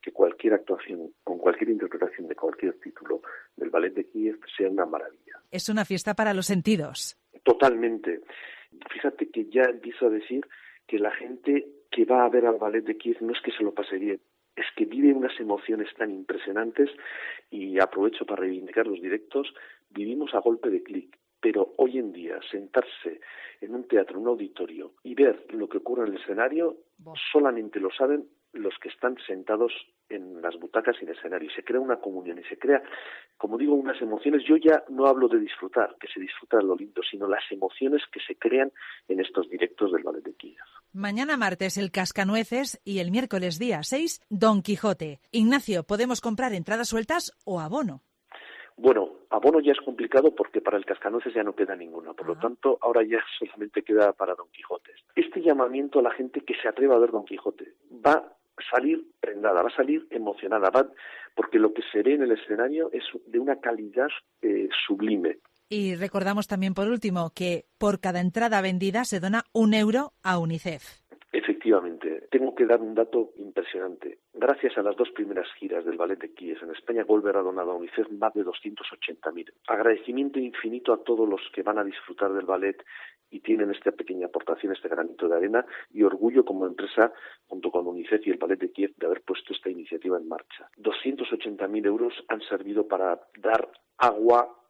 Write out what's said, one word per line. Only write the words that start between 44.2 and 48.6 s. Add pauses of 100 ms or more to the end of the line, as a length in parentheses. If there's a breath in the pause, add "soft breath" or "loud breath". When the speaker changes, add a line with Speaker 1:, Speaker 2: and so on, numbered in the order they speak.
Speaker 2:
Don
Quijote. (100)
Ignacio,
¿podemos
comprar
entradas
sueltas (140)
o
abono? (800 loud breath)